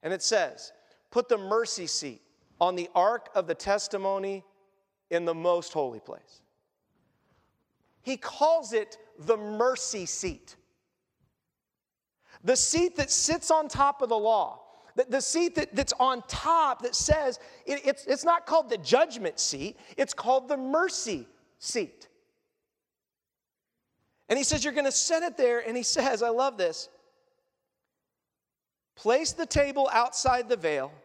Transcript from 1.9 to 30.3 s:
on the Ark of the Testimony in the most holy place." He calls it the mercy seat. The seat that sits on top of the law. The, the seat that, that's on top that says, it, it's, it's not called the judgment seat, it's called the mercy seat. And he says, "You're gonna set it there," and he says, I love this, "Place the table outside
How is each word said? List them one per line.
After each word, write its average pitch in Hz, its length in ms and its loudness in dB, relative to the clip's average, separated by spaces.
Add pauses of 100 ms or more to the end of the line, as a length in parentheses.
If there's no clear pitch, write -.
on 180 140 2
the 175 200 -6
Ark 220 400 2
of 190 100 0
the 165 100 -2
Testimony 196 880 -4 (640)
in 170 160 0
the 165 80 0
most 170 400 -2
holy 123 260 -4
place." - 420 -18 (1600)
He 262 140 -4
calls 294 560 0
it 214 260 -2 (220)
the 185 160 2
mercy 214 720 -2
seat. - 500 -8 (1900)
The 233 120 4
seat 349 420 2
that 277 120 -2
sits - 420 0
on 311 160 4
top 277 340 0
of 247 60 0
the 226 100 0
law. 208 440 0 (340)
The, 254 140 2
the 262 120 2
seat 339 340 0
that, 294 200 -4
that's 269 240 0
on 254 280 2
top 302 560 0
that 247 120 -4
says, 302 440 0 (260)
it, 277 200 -4
it's, 277 200 -2
it's 277 180 -2
not 339 220 2
called 311 240 2
the 226 80 -2
judgment 226 600 0
seat, 147 380 -6 (200)
it's - 160 0
called 254 340 0
the 285 100 0
mercy 262 680 -2 (320)
seat. - 480 -6 (2250)
And 233 80 4
he 277 60 0
says, 262 200 0
"You're 285 100 -2
gonna 277 180 2
set 330 320 0
it 349 140 -4
there," 240 220 4
and 226 160 -6
he 247 80 -4
says, 247 400 0
I 233 60 2
love 240 280 0
this, 170 300 -2 (2000)
"Place 269 380 2
the 330 120 -4
table 277 460 2
outside 247 560 2